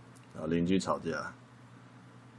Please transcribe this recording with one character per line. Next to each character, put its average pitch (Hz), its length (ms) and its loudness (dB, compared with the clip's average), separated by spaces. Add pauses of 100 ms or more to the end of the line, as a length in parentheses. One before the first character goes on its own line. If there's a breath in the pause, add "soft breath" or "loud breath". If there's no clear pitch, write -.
(360)
啊， 82 120 -8
邻 85 180 4
居 95 120 6
吵 85 220 2
架， 80 340 -4 (1040)